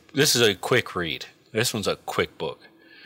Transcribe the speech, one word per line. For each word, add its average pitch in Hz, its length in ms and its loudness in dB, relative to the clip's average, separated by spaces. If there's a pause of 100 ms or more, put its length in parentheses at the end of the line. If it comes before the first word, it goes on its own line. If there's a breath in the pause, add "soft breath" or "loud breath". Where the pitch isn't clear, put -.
(140)
this 147 220 2
is 120 60 4
a 104 140 4
quick - 380 0
read. 82 320 -6 (280)
This 113 200 0
one's 101 140 -4
a 82 80 0
quick - 420 -4
book. 73 220 -8 (460 loud breath)